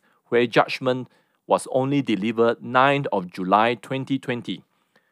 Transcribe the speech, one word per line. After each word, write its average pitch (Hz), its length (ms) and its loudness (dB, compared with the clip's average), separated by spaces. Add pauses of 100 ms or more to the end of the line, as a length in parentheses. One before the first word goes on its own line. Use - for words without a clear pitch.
(280)
where 120 200 2
judgment 127 600 0 (360)
was 95 260 0
only 135 300 0
delivered 113 640 0
ninth 135 480 2
of 90 180 -4
July 101 460 2
twenty 135 420 -6
twenty. 113 460 -8 (480)